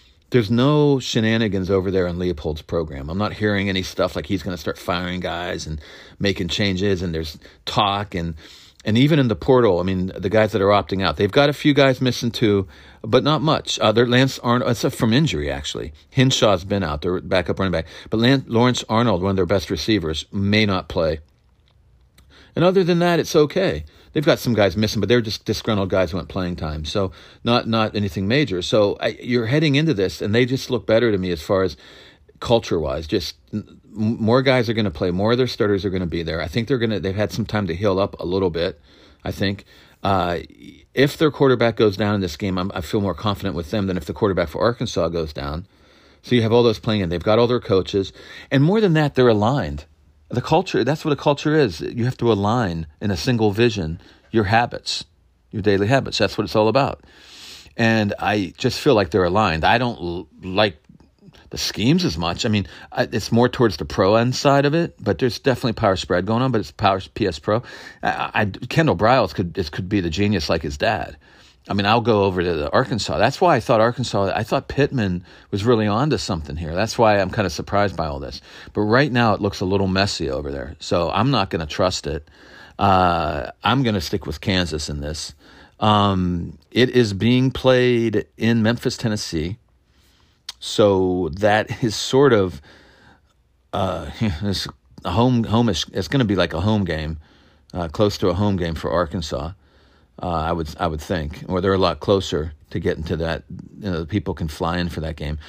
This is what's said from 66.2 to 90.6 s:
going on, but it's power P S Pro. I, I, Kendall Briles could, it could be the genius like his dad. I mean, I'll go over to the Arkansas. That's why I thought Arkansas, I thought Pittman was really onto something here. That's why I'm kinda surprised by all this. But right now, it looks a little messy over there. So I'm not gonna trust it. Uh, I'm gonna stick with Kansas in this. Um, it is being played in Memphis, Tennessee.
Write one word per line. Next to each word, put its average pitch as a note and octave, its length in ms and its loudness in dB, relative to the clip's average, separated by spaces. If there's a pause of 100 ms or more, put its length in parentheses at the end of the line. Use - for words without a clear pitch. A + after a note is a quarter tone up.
going A2+ 160 0
on, C3 80 0
but A2+ 100 0
it's - 120 -10
power G2 280 0
P - 280 -4
S F2+ 100 -6
Pro. A2 240 -2 (400)
I, - 320 -2
I, A2 120 2
Kendall B2+ 500 0
Briles A2 380 2
could, F2 220 -4
it F#2+ 140 -4
could F#2 180 -8
be G2+ 120 0
the F2 100 -2
genius G2+ 380 0
like E2 140 -2
his D2 140 -8
dad. G#2 400 -4 (500)
I G2 60 -6
mean, G2 140 0
I'll A#2 160 4
go G#2+ 220 4
over F#2 180 0
to F2 120 0
the D2 160 -2
Arkansas. A#2 460 0
That's A2 240 2
why E3+ 160 4
I A2+ 40 2
thought A2+ 200 2
Arkansas, A2 540 0
I G#2+ 80 -2
thought - 260 -4
Pittman G#2 560 0 (260)
was G2 140 -4
really A2 220 4
onto A#2 320 0
something D2+ 380 -6
here. E2 180 -6
That's G#2 240 -4
why G#2+ 200 6
I'm F#2 120 0
kinda G2 180 0
surprised G2+ 480 -2
by E2 100 -4
all C#2 140 -8
this. C2 220 -12 (320)
But G#2+ 80 -2
right A#2 280 4
now, A#2+ 220 4
it - 80 0
looks G2+ 200 -2
a G2+ 40 -4
little G2 220 0
messy F#2 420 0
over C#2 220 -4
there. C#2 280 -10
So E2+ 320 -2
I'm A2+ 200 0
not G#2 180 0
gonna E2 180 -4
trust F#2 400 -2
it. D2+ 220 -8 (500)
Uh, E2+ 720 2 (120)
I'm B2+ 200 2
gonna G#2 200 0
stick - 240 -6
with - 160 -8
Kansas E2+ 480 -2
in D2 100 -6
this. D2 340 -10 (460)
Um, F#2 800 0 (120)
it C3 200 2
is A2 240 4
being B2 360 2
played B2 760 2 (100)
in A2+ 260 2
Memphis, A#2+ 360 0
Tennessee. G2+ 580 -4 (1040)